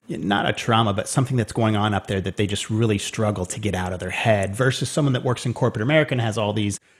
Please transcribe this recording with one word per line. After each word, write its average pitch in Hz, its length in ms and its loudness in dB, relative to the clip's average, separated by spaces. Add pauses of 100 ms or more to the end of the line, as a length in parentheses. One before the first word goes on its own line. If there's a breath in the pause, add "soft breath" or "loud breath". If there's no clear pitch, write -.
not 98 400 0
a - 40 2
trauma, 113 400 2
but 101 160 -4
something 131 280 0
that's 113 160 0
going 110 240 2
on 104 160 2
up 98 140 -2
there 98 140 -2
that 90 160 -4
they 104 100 2
just 98 240 -4
really 107 280 2
struggle 104 480 -2
to - 120 -8
get 104 160 -2
out 92 180 -2
of 90 60 -6
their 92 120 -8
head 98 440 2
versus 127 340 0
someone 147 240 2
that 120 120 -2
works 123 200 -2
in 117 100 -2
corporate 110 280 0
America 147 320 2
and 123 60 2
has 113 180 0
all 104 140 0
these 101 260 0 (220 soft breath)